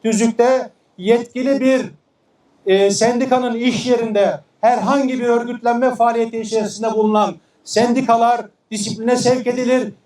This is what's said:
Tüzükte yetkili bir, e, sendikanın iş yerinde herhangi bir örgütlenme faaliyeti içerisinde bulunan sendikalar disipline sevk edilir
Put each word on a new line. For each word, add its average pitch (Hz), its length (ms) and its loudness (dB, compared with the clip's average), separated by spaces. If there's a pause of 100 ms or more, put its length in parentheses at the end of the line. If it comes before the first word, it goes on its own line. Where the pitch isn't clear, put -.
Tüzükte 233 680 2 (260)
yetkili 240 640 0
bir, 254 320 0 (720)
e, 196 260 4
sendikanın 240 640 0
iş 240 300 -2
yerinde 220 540 0 (220)
herhangi 254 580 0
bir 240 60 -4
örgütlenme 240 720 0
faaliyeti 226 440 0
içerisinde 220 520 -4
bulunan 214 440 0 (280)
sendikalar 240 800 0 (260)
disipline 220 440 -2
sevk 247 320 0
edilir 247 460 -2 (120)